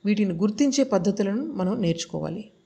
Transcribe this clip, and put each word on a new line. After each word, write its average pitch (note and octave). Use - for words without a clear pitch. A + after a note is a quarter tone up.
వీటిని G3+
గుర్తించే B3+
పద్ధతులను G3+
మనం A3
నేర్చుకోవాలి. E3